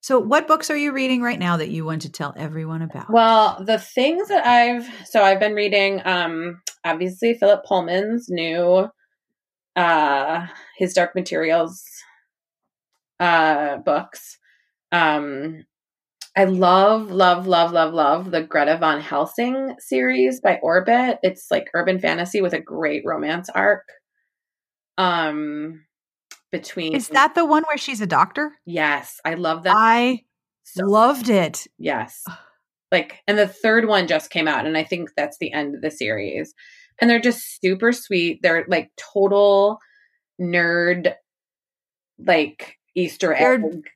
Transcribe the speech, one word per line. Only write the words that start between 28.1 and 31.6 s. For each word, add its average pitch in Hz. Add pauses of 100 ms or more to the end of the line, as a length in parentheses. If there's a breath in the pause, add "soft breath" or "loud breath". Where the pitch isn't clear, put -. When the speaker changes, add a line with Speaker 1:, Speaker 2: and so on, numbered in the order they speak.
Speaker 2:
Yes, 156
I 165
love 165
that 185
Speaker 1:
I 233 (420)
Speaker 2:
so 185
Speaker 1:
loved 233
it. 175 (120)